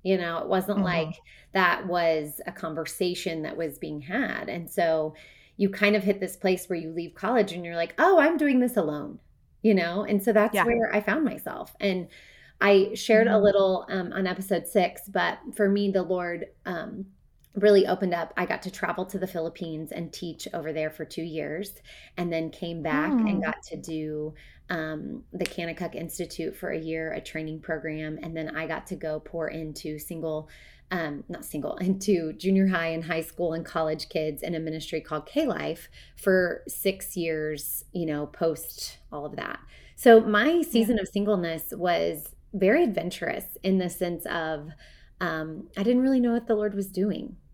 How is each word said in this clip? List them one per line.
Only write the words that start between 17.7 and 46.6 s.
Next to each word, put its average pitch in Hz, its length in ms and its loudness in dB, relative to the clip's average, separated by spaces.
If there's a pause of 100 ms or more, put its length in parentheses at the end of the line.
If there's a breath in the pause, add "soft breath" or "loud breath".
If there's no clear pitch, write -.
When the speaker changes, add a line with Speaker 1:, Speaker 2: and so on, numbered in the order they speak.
Speaker 1:
opened 185 280 0
up. 165 220 -4
I 180 100 -2
got - 160 -4
to 190 80 -8
travel 180 360 -4
to 190 120 -8
the 185 80 -2
Philippines 165 640 -8
and 165 220 -8
teach - 420 -10
over 156 180 -6
there 156 160 -2
for 156 160 -8
two 160 200 -8
years, 156 480 -6 (440 loud breath)
and 175 160 -2
then 160 180 -2
came 170 300 -8
back 294 300 0
and 220 320 2
Speaker 2:
Mm. - 20 -4
Speaker 1:
got 156 200 -4
to - 120 -12
do, 156 580 -6 (340 loud breath)
um, 156 640 -8
the 180 120 -4
Kanakuk 165 520 -6
Institute 170 580 -8
for - 160 -8
a 160 80 -2
year, 160 340 -6
a - 80 -6
training 156 400 -8
program. 156 640 -6
And 165 140 -8
then 160 180 -6
I 160 140 -6
got 156 200 -6
to 185 60 -6
go 156 240 -6
pour 160 300 -6
into 156 500 -8
single, 156 500 -6 (440 loud breath)
um, 156 360 -4
not - 160 -10
single, 147 320 -6
<laughs> - 20 -14
into 185 560 0
junior 190 340 4
high 165 200 0
and 165 160 -4
high 165 180 -2
school 165 300 -4
and 165 120 -4
college 160 460 -2
kids 156 320 -4
in 175 120 -4
a 160 60 -2
ministry 156 400 -6
called 151 260 -6
K-Life 233 600 -2 (280 loud breath)
for 185 520 2
six - 480 -4
years, 156 760 -4
you 170 140 -4
know, 147 200 -4
post - 720 -4 (120)
all 147 140 -10
of 151 120 -10
that. - 220 -8 (380 loud breath)
So 226 240 12
my 226 420 4
season 226 340 2
Speaker 2:
Yeah. 202 60 -2
Speaker 1:
of - 60 -8
singleness 180 680 -2
was 170 600 -2 (180)
very 208 300 4
adventurous - 800 -4
in 190 140 4
the 180 120 0
sense 175 360 -4
of, 160 440 -4 (500 soft breath)
um, 160 560 -6
I 196 60 -2
didn't 247 200 4
really 262 180 4
know 240 120 4
what 233 140 0
the 220 100 2
Lord 208 180 0